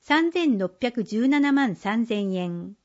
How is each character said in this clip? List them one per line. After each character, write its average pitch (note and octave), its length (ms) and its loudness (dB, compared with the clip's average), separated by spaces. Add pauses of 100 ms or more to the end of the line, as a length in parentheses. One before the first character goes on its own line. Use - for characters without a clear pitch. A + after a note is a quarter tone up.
三 E4 300 2
千 D4+ 280 2
六 F#3 200 -2
百 A#3+ 240 -2
十 A3 240 -2
七 C#4+ 240 2
万 C#4 240 2
三 A3 300 -2
千 G3+ 300 -2
円。 F3+ 500 -6